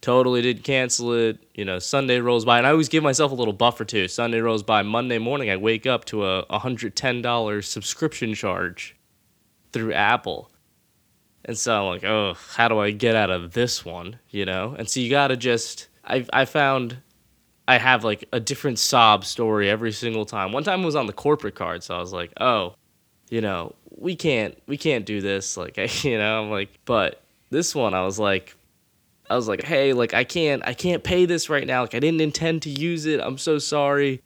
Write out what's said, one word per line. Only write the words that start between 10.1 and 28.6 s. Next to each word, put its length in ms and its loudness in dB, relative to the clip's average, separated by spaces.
And 120 -6
so 200 0
I'm 140 0
like, 120 -8
"Oh, 340 0
how 140 4
do 100 2
I 120 2
get 240 0
out 140 4
of 240 -4
this 320 -2
one?" 340 -12
You 160 -4
know? 320 -4
And 100 -10
so 100 -4
you 120 -2
gotta 260 2
just, 520 -2
I, 300 -2
I 140 4
found 500 0
I 80 8
have, 260 6
like, 300 -2
a 80 0
different 380 -4
sob 480 6
story 420 2
every 240 0
single 320 -4
time. 280 -4
One 120 -4
time 180 0
it 40 0
was 100 0
on 100 0
the 60 -8
corporate 420 0
card, 280 -6
so 120 -8
I 40 -4
was 160 -8
like, 260 -8
"Oh, 360 0
you 140 -2
know, 320 -4
we 260 -8
can't, 400 -2
we 120 -6
can't 260 0
do 160 -6
this." 380 -4
Like, 200 -10
<laughs> 0 -
I, 120 -2
you 140 0
know, 260 0
I'm 80 -6
like, 360 -6
but 360 0
this 240 -2
one, 180 0
I 140 0
was 120 -4
like, 380 -2